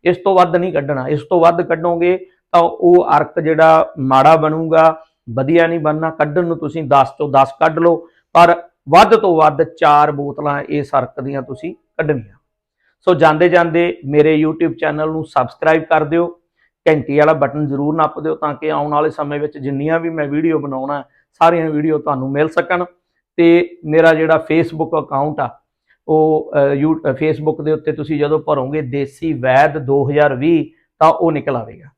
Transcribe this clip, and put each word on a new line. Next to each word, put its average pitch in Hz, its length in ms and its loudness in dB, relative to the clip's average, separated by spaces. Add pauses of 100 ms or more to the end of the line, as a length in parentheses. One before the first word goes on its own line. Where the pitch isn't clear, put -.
ਇਸ 175 140 0
ਤੋਂ 196 180 0
ਵੱਧ 180 200 2
ਨਹੀਂ 175 180 -2
ਕੱਢਣਾ। 139 340 -4
ਇਸ 147 140 -2
ਤੋਂ 180 200 0
ਵੱਧ 170 200 4
ਕੱਢੋਗੇ 170 560 -2 (340)
ਤਾਂ 170 100 4
ਉਹ 175 460 4 (100)
ਅਰਕ 156 220 -2
ਜਿਹੜਾ 160 600 2
ਮਾੜਾ 135 360 4
ਬਣੂਗਾ, 160 680 2 (300)
ਵਧੀਆ 160 340 2
ਨਹੀਂ 170 120 -2
ਬਣਨਾ। 156 300 -2
ਕੱਢਣ 156 360 -2
ਨੂੰ 165 120 -4
ਤੁਸੀਂ 160 260 -8
ਦਸ 135 340 2
ਤੋਂ 147 120 -6
ਦਸ 135 300 2
ਕੱਢ 160 200 0
ਲਓ, 170 180 4 (360)
ਪਰ 170 300 4 (260)
ਵੱਧ 196 260 2
ਤੋਂ 185 220 0
ਵੱਧ 156 260 2
ਚਾਰ 151 480 2
ਬੋਤਲਾਂ 143 580 -6
ਇਸ 147 200 -4 (100)
ਅਰਕ 127 220 -8
ਦੀਆਂ 135 200 -8
ਤੁਸੀਂ 139 340 -14
ਕੱਢਣੀਆਂ। 143 600 -6 (680)
ਸੋ 180 120 2
ਜਾਂਦੇ 160 360 4
ਜਾਂਦੇ 170 560 0
ਮੇਰੇ 151 400 2
YouTube 160 340 -2
ਚੈਨਲ 156 320 -4
ਨੂੰ 160 140 -6
ਸਬਸਕ੍ਰਾਈਬ 156 580 -2
ਕਰ - 200 0
ਦਿਓ, 170 360 -2 (500)
ਘੰਟੀ 147 300 0
ਵਾਲਾ 151 140 4
ਬਟਨ 143 340 -2
ਜ਼ਰੂਰ 143 280 -2
ਨੱਪ 156 240 -2
ਦਿਓ 156 160 -4
ਤਾਂ 147 180 -6
ਕਿ 156 180 -6
ਆਉਣ 147 200 -4
ਵਾਲੇ 147 180 0
ਸਮੇਂ 143 300 -6
ਵਿੱਚ 147 180 -8
ਜਿੰਨੀਆਂ 143 420 -4
ਵੀ 165 100 -6
ਮੈਂ 156 180 -6
ਵੀਡੀਓ 156 320 -2
ਬਣਾਉਣਾ, 139 440 -8 (300)
ਸਾਰੀਆਂ 165 360 0
ਵੀਡੀਓ 151 280 -2
ਤੁਹਾਨੂੰ 135 340 -4
ਮਿਲ 147 180 0
ਸਕਣ। 175 360 -4 (520)
ਤੇ 170 480 2
ਮੇਰਾ 160 280 4
ਜਿਹੜਾ 156 380 0
Facebook 160 540 -2
ਅਕਾਊਂਟ 147 340 -6
ਆ 123 200 -8 (480)
ਉਹ, 156 480 0
ਅ, 143 180 2
ਯੂ-, 156 320 0
ਅ, 147 40 0
Facebook 151 540 -4
ਦੇ 156 80 -2
ਉੱਤੇ 156 200 -4
ਤੁਸੀਂ 156 280 -6
ਜਦੋਂ 151 200 0
ਭਰੋਗੇ 147 420 -4
ਦੇਸੀ 139 520 -6
ਵੈਦ 135 440 2
ਦੋ 139 320 -2
ਹਜ਼ਾਰ 147 260 2
ਵੀਹ 151 300 0 (340)
ਤਾਂ 160 100 6
ਉਹ 165 220 0
ਨਿਕਲ 143 240 -4
ਆਵੇਗਾ। 113 300 -12 (120)